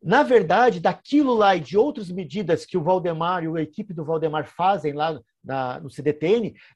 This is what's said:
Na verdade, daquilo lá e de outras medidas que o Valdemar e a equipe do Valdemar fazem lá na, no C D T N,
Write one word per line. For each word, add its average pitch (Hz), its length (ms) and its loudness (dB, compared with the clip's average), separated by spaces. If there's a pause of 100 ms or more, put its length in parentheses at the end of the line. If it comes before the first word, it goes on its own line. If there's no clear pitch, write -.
Na 233 220 4
verdade, 220 560 4
daquilo 254 540 2
lá 202 220 4
e 170 40 -2
de 147 180 -4
outras 220 340 0
medidas 175 540 -4
que - 120 -6
o 165 60 -2
Valdemar 170 600 -2
e 165 40 -4
a 160 140 -4
equipe 185 320 -8
do 160 100 -8
Valdemar 151 440 -4
fazem 170 460 -2
lá 151 280 -4 (220)
na, 127 360 -6
no 147 100 -16
C - 120 -16
D 147 120 0
T 156 140 -4
N, 202 280 0 (200)